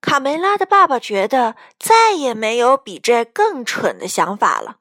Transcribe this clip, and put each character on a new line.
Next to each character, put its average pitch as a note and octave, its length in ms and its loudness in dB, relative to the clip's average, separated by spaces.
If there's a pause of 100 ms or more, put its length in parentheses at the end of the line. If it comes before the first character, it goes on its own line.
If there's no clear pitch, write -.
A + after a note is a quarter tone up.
卡 C#4+ 200 -2
梅 C#4 180 -4
拉 G4 180 0
的 G4 80 -2
爸 F#4+ 220 4
爸 C#4 120 0
觉 G3+ 280 -2
得 A#3 300 0 (220)
再 A4+ 340 4
也 C#4 200 -2
没 A3 260 -2
有 B3 180 4
比 G3+ 220 -12
这 A#3 260 2
更 D#4+ 400 -2
蠢 F3+ 340 -4
的 - 80 -10
想 F#3 300 -2
法 F3+ 240 0
了。 - 200 -14